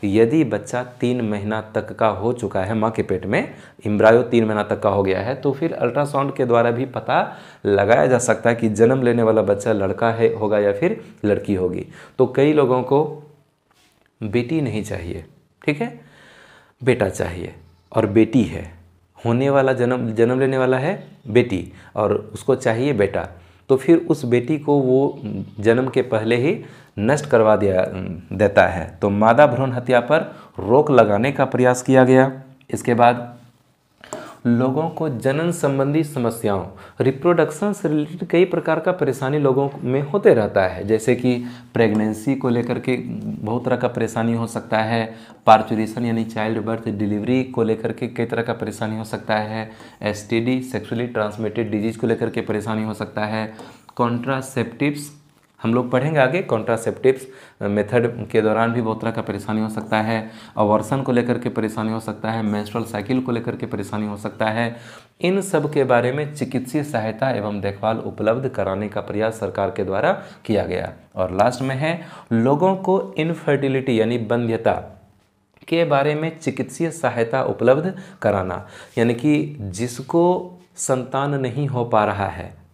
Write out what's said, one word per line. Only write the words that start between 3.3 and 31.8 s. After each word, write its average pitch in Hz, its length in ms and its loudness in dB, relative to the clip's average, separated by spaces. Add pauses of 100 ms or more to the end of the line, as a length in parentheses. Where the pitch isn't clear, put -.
एम्ब्रायो 110 360 6
तीन 117 220 2
महीना 107 180 0
तक 104 180 -2
का 107 80 2
हो 101 140 2
गया 95 180 0
है, 113 140 -4
तो 143 180 -2
फिर 160 200 -4
अल्ट्रासाउंड 139 640 -2
के 135 100 0
द्वारा 117 260 4
भी 120 160 -2
पता 135 500 -2 (300)
लगाया 104 400 4
जा 127 140 4
सकता 117 300 2
है 120 60 2
कि 113 140 0
जन्म 117 320 4
लेने 120 200 2
वाला 110 200 4
बच्चा 101 300 0
लड़का 101 380 0
है, 113 240 2
होगा 104 240 0
या 101 140 2
फिर - 320 -2 (200)
लड़की 101 300 2
होगी। 90 320 -2 (320)
तो 127 80 6
कई 135 260 4
लोगों 127 300 4
को 143 400 0 (1000)
बेटी 120 400 -2
नहीं 110 240 -4
चाहिए, 87 400 -8 (400)
ठीक 151 160 -2
है, 233 200 -8 (800)
बेटा 120 280 2
चाहिए 87 460 -6 (380)
और 110 160 2
बेटी 110 360 4
है, 82 280 -8 (460)
होने 123 320 0
वाला 135 220 4
जन्म, 123 380 0
जन्म 117 300 2
लेने 135 180 0
वाला 127 200 2
है 160 280 -4 (220)
बेटी 104 440 2 (240)
और 104 380 0
उसको - 220 0
चाहिए 123 360 0
बेटा, 98 360 -2 (420)
तो 135 60 4
फिर 165 340 2
उस 151 140 -2
बेटी 123 340 0
को 147 160 0
वो 135 460 2 (400)
जन्म 117 280 4
के 123 160 0
पहले 113 320 0
ही - 280 0 (340)
नष्ट 139 280 0
करवा 110 300 6
दिया, 95 280 2 (480)
देता 98 340 6
है। 85 360 -4
तो 101 80 2
मादा 113 360 6
भ्रूण 127 260 0
हत्या 123 300 2
पर 147 180 2 (400)
रोक 135 300 4
लगाने 113 420 6
का 143 140 2
प्रयास 127 360 2